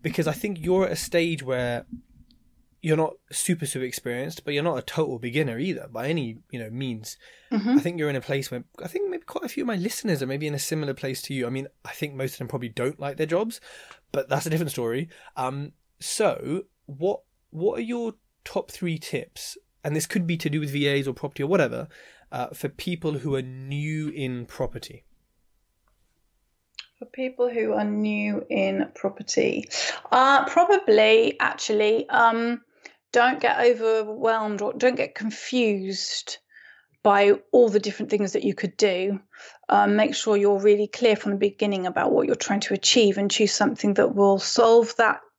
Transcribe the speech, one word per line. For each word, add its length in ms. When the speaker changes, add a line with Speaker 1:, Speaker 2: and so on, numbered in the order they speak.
Speaker 1:
because 260
I 60
think 260
you're 260
at 60
a 60
stage 440
where 440
you're 160
not 160
super, 340
super 200
experienced, 580
but 100
you're 80
not 160
a 40
total 360
beginner 400
either 300
by 220
any, 300
you 80
know, 100
means. 480
Speaker 2:
Mm-hmm. 280
Speaker 1:
I 20
think 180
you're 120
in 80
a 40
place 300
where 140
I 60
think 200
maybe 140
quite 220
a 20
few 160
of 40
my 100
listeners 440
are 60
maybe 200
in 60
a 60
similar 340
place 300
to 100
you. 140
I 20
mean, 200
I 60
think 220
most 200
of 60
them 100
probably 180
don't 320
like 160
their 100
jobs, 360
but 160
that's 180
a 40
different 220
story. 360
Um, 340
so 640
what, 360
what 280
are 40
your 320
top 260
three 300
tips? 580
And 100
this 100
could 220
be 80
to 140
do 100
with 120
V 180
As 180
or 60
property 300
or 40
whatever, 400
uh, 140
for 200
people 520
who 160
are 60
new 680
in 360
property. 600
Speaker 2:
For 60
people 440
who 220
are 140
new 640
in 440
property, 760
uh, 380
probably 880
actually, 680
um, 520
don't 280
get 200
overwhelmed 1040
or 100
don't 220
get 180
confused 1300
by 300
all 180
the 100
different 300
things 240
that 100
you 120
could 200
do. 440
Um, 260
make 200
sure 200
you're 240
really 280
clear 280
from 180
the 40
beginning 480
about 260
what 140
you're 100
trying 260
to 120
achieve 460
and 100
choose 240
something 420
that 200
will 240
solve 560
that 260